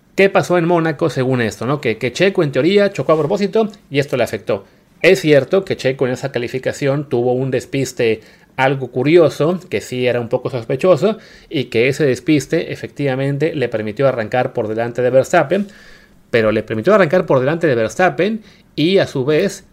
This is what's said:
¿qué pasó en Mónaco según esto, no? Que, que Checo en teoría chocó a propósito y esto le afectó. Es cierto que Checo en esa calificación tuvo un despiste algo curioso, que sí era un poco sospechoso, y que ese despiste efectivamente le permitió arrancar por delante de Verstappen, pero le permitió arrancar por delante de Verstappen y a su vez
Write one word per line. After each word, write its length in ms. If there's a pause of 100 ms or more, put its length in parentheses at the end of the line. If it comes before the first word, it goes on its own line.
(140)
¿qué 140
pasó 300
en 80
Mónaco 420
según 320
esto, 240
no? 160
Que, 160
que 160
Checo 300
en 100
teoría 400
chocó 200
a 60
propósito 520 (200)
y 100
esto 180
le 60
afectó. 420 (340)
Es 200
cierto 440
que 140
Checo 280
en 60
esa 180
calificación 800
tuvo 240
un 180
despiste 680 (360)
algo 340
curioso, 680 (120)
que 100
sí 260
era 140
un 80
poco 220
sospechoso, 640 (320)
y 160
que 240
ese 160
despiste 640
efectivamente 840
le 160
permitió 360
arrancar 460
por 160
delante 320
de 80
Verstappen, 600 (640)
pero 220
le 100
permitió 320
arrancar 300
por 160
delante 260
de 100
Verstappen 640 (340)
y 220
a 80
su 180
vez 480